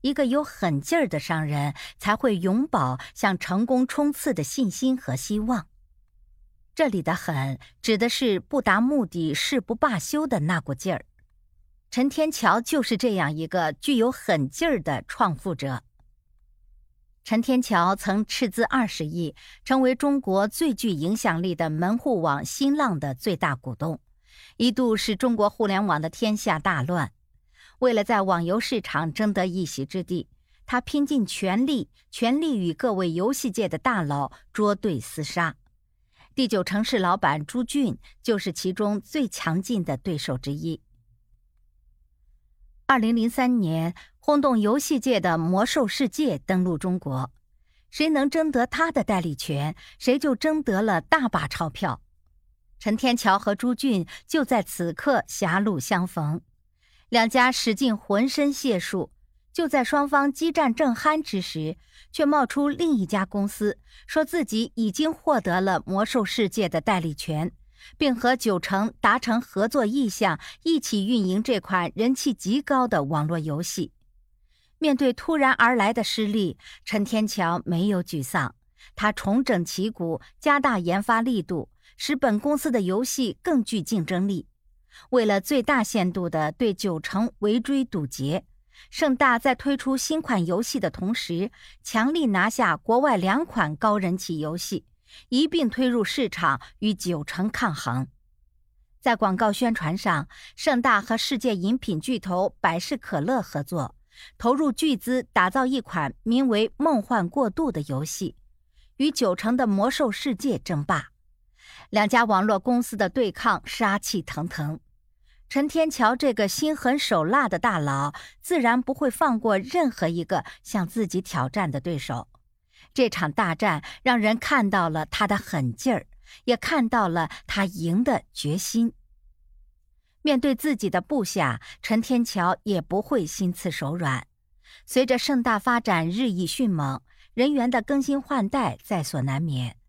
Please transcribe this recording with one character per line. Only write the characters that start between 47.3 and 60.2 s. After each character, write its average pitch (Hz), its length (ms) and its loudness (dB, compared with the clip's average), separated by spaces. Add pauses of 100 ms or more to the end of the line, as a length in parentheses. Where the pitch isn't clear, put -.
谁 - 200 0
能 285 200 2
争 320 220 0
得 247 160 2
他 320 240 0
的 - 120 0
代 - 160 0
理 165 140 -4
权， 147 420 -4 (220)
谁 254 220 2
就 269 160 2
争 311 260 0
得 208 220 0
了 196 180 2
大 285 260 4
把 147 200 0
钞 - 200 -4
票。 151 320 -4 (800)
陈 220 180 0
天 240 220 0
桥 202 220 4
和 202 160 0
朱 247 180 -2
俊 220 320 0 (220)
就 311 180 0
在 233 160 2
此 170 320 -4
刻 262 340 0
狭 165 320 0
路 202 200 0
相 180 260 0
逢， 160 360 -4 (680)
两 226 180 4
家 247 240 4
使 233 220 0
尽 226 240 0
浑 214 320 0
身 285 240 0
解 247 260 0
数， - 320 -4 (400)
就 339 160 -2
在 269 160 2
双 285 240 2
方 277 240 4